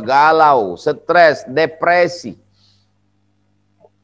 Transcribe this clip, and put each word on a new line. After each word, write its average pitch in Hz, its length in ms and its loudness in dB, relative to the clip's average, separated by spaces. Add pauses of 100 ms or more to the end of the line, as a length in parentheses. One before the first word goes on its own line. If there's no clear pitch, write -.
galau, 139 720 2
stres, 151 720 0
depresi. 160 880 -4 (1700)